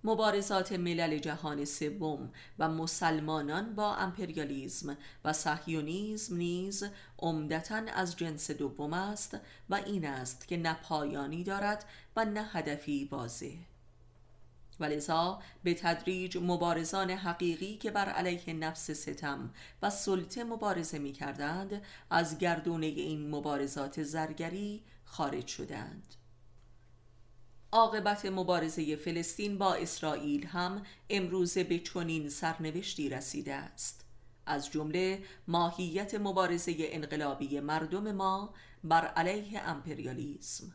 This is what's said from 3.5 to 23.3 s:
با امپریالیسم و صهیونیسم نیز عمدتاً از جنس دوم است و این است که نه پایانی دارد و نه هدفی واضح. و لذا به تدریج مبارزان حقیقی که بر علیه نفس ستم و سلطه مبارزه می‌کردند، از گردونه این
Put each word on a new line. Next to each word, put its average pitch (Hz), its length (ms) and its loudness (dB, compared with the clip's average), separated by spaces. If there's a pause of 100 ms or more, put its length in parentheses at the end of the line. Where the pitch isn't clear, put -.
با 208 220 2
امپریالیسم 151 1000 -2 (280)
و 156 80 2
صهیونیسم 165 1040 0
نیز 180 480 0 (340)
عمدتاً 160 580 0 (180)
از 175 220 0
جنس 156 340 -2
دوم 147 420 -2
است 202 440 0 (340)
و 190 40 4
این 196 320 0
است 131 420 -4
که 175 80 0
نه 165 180 2
پایانی 147 720 -2
دارد 202 400 0 (320)
و 226 80 4
نه 208 180 0 (100)
هدفی 147 520 -2
واضح. 135 520 -4 (1200)
و 160 40 -2
لذا 160 580 2 (200)
به 175 120 4
تدریج 185 640 0
مبارزان 175 720 2
حقیقی 185 680 0
که 214 140 -2
بر 202 180 2
علیه 175 440 0
نفس 160 380 -2
ستم 143 600 -2 (320)
و 202 80 4
سلطه 196 540 2
مبارزه 196 540 0
می‌کردند، 143 840 -4 (280)
از 165 280 4
گردونه 170 480 2
این 151 440 -2